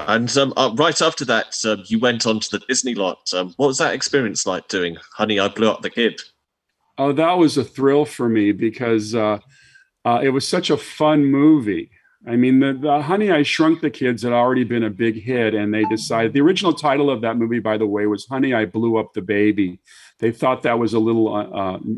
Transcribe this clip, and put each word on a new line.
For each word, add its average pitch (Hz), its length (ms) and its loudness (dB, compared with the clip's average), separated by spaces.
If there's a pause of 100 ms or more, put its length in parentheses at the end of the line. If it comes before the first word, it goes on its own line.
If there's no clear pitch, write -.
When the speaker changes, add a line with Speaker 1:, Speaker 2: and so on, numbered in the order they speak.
Speaker 1:
And, 113 360 -2
um, 139 200 2
uh, 131 180 2
right 151 260 0
after 160 260 0
that, 113 280 -2 (100)
um, 104 220 -2
you 113 140 -2
went 120 260 0
on 110 140 0
to - 100 -8
the 104 160 -4
Disney 127 300 -2
lot. 95 360 -4
Um, 90 260 -4
what 139 100 2
was 135 100 -2
that 151 160 0
experience 113 500 -2
like 90 220 -4
doing 87 300 -4 (200)
Honey, 107 220 0
I 98 80 2
Blew 107 240 0
Up - 120 -4
the - 80 -8
Kid? 113 300 -2 (800)
Speaker 2:
Oh, 139 140 0
that 160 260 2
was 147 180 4
a 143 60 2
thrill 139 420 2
for 131 240 -4
me 107 220 2
because, 110 640 -2
uh, 107 240 0 (640)
uh, 120 160 2
it 139 100 2
was 131 180 -2
such 180 220 -2
a 151 60 4
fun 151 500 0
movie. 135 640 2 (360)
I 120 80 -4
mean, 127 240 4
the, 135 140 4
the 143 300 0
Honey, 196 280 0
I 147 140 4
Shrunk 160 380 2
the 151 80 0
Kids 123 340 -2
had 120 80 -2
already 123 320 2
been 117 180 -2
a 110 80 -2
big 110 320 -2
hit, 117 320 0
and 104 180 -2
they 107 120 0
decided, 113 480 -2
the 139 80 2
original 175 320 2
title 143 360 0
of 127 120 -2
that 113 160 -2
movie, 117 240 -2
by 107 180 -2
the 110 80 0
way, 104 200 -2
was 104 200 -4
Honey, 135 260 -2
I 110 120 0
Blew 113 320 -2
Up 110 180 -4
the 104 80 -6
Baby. 101 560 0 (400)
They 117 140 0
thought 127 320 -2
that 117 140 2
was 113 160 0
a 117 40 2
little, 110 340 2
uh, 104 120 -4
uh, 95 340 -6 (200)